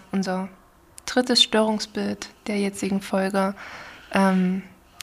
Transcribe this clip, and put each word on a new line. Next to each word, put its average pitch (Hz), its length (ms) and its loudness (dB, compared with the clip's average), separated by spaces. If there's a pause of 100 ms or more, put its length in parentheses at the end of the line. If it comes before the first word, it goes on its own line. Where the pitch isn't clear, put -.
(120)
unser 190 360 -2 (560)
drittes 247 380 2
Störungsbild 214 840 0 (180)
der 208 120 -2
jetzigen 196 440 -2
Folge, 190 520 0 (580)
ähm, 185 500 4 (400)